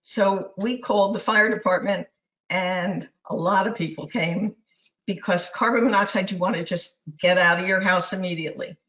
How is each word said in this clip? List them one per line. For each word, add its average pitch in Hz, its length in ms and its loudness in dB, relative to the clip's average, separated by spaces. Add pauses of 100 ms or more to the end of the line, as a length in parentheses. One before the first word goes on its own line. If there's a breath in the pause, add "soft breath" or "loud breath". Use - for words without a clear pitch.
So 196 540 0
we 247 220 -2
called 208 360 2
the 208 60 -4
fire 208 300 2
department, 185 560 0 (420)
and 180 580 -2 (220)
a - 60 -4
lot - 320 2
of 220 80 -2
people - 320 -6
came 180 480 -2 (520 soft breath)
because 180 440 -2
carbon 233 340 0
monoxide, 202 460 2
you 185 80 -4
wanna 175 260 -2
just - 320 -6 (220)
get 180 180 4
out 175 240 4
of 185 80 -2
your 190 120 2
house 185 340 0
immediately. 170 640 -6 (100)